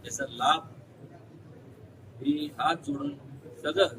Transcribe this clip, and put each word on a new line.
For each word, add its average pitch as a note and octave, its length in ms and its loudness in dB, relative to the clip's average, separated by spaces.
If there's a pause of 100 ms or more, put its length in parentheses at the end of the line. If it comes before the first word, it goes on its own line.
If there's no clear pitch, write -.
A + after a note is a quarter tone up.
त्याचा A#2+ 260 -4
लाभ C3 380 2 (1500)
मी D3 280 2 (100)
हात D#3 160 4
जोडून C#3+ 420 -4 (460)
सगळं E3 240 6 (120)